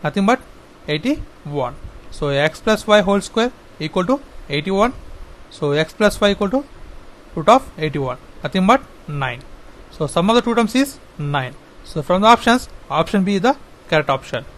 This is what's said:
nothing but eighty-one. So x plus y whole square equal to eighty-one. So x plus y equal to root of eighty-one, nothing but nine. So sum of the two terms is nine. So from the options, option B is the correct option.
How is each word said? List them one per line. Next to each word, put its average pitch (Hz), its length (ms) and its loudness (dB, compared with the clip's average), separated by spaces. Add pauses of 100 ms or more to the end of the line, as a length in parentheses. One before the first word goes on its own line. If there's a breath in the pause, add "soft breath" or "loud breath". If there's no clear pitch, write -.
nothing 196 220 -2
but 247 140 4 (480)
eighty-one. 147 880 -4 (340)
So 147 200 -4
x 143 300 0
plus 214 280 0
y 208 140 6
whole 196 200 2
square 226 300 -2 (280)
equal 170 260 -2
to 262 140 0 (300)
eighty-one. 196 440 0 (580)
So 143 220 -4
x 156 200 0
plus 208 260 0
y 202 120 4
equal 202 180 -2
to 269 160 -2 (680)
root 160 140 2
of 262 280 4
eighty-one, 143 400 -4 (260)
nothing 185 220 -2
but 247 160 4 (260)
nine. 135 340 -6 (500)
So 156 160 -4
sum 175 220 2
of 233 60 4
the 240 60 6
two 233 140 -2
terms 233 200 0
is 269 220 0 (200)
nine. 143 380 -4 (280)
So - 180 -6
from 180 200 0
the 208 60 6
options, 233 420 4 (200)
option 165 340 0
B 202 120 0
is 190 60 0
the 262 160 2 (320)
correct 151 200 2
option. 131 360 -4 (120)